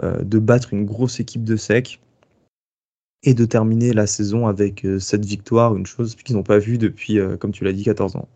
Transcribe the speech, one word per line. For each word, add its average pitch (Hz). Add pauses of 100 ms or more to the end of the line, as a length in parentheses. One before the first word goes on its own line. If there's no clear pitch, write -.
euh, 87
de 104
battre 120
une 104
grosse 113
équipe 113
de 110
sec 117 (1200)
et 135
de 117
terminer 113
la 107
saison 107
avec, 101
euh, 95
cette 104
victoire, 107
une 95
chose 113
qu'ils -
n'ont 101
pas 104
vue 110
depuis, 107
euh, 95
comme 104
tu -
l'as 98
dit, 98
quatorze 98
ans. -